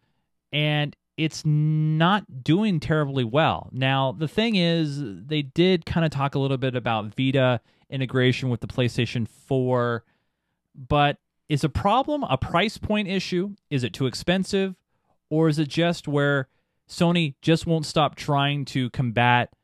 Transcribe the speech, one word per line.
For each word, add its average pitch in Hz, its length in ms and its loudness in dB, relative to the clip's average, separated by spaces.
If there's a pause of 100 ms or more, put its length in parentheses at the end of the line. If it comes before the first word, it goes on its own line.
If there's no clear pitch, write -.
(520)
and 147 440 -2 (220)
it's 156 280 -4
not 156 960 0
doing 190 360 2
terribly 139 440 -2
well. 117 480 0
Now, 135 400 0
the 147 160 -6
thing 220 280 0
is, 165 460 0
they 127 420 -6
did 170 420 2
kinda 165 240 0
talk 139 260 -2
a 147 40 0
little 135 180 0
bit 127 180 -2
about 110 400 -2
Vita 131 460 2 (280)
integration 127 600 0
with 120 100 -2
the - 80 -10
PlayStation 120 600 -2
four, 123 760 -2 (720)
but 143 420 0 (300)
is 147 160 0
a 156 60 2
problem 269 560 0
a 135 120 0
price - 400 0
point 208 300 -2
issue? 190 480 -4 (140)
Is 131 160 -2
it - 80 -4
too 135 140 -2
expensive? 190 680 -2 (540)
Or 156 180 2
is 151 100 2
it 151 120 0
just 170 380 -2
where 143 420 0 (400)
Sony 170 520 0
just 160 240 2
won't 160 200 -2
stop 147 300 0
trying 143 500 0
to 127 240 -2
combat 120 640 2 (100)